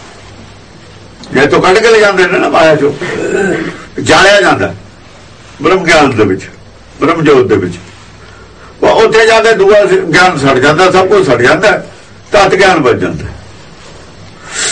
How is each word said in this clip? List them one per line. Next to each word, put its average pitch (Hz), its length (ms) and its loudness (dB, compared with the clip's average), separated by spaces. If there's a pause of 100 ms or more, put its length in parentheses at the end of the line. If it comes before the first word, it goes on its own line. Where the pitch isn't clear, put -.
(1300)
ਜੇ 131 140 0
ਤੋਂ - 160 0
ਕੱਢ 185 160 2
ਕੇ 220 100 2
ਲੈ 226 100 4
ਜਾਂਦੇ 190 280 2
ਨੇ 180 120 -2
ਨਾ 143 100 -2
ਮਾਇਆ 156 280 2
ਚੋਂ, 143 160 -2 (1080)
ਜਾਲਿਆ 196 380 2
ਜਾਂਦਾ 110 340 -2 (880)
ਬ੍ਰਹਮ 180 220 0
ਗਿਆਨ 151 320 0
ਦੇ 107 80 0
ਵਿੱਚ, 92 180 -4 (580)
ਬ੍ਰਹਮ 156 240 -2
ਜੋਤ 143 220 4
ਦੇ 107 100 0
ਵਿੱਚ। 92 180 -4 (1080)
ਉਹ - 60 0
ਉੱਥੇ 440 380 2
ਜਾ 453 140 2
ਕੇ 440 120 2
ਦੂਆ 208 340 2
ਸ-, 175 60 0
ਗਿਆਨ 175 460 0
ਸੜ 135 200 0
ਜਾਂਦਾ, 156 320 2
ਸਭ 185 180 0
ਕੁਝ 196 180 2
ਸੜ 120 160 0
ਜਾਂਦਾ, 190 280 0 (600)
ਤਤ 196 220 2
ਗਿਆਨ 180 260 0
ਬਚ 117 160 0
ਜਾਂਦਾ। 90 280 -8 (1500)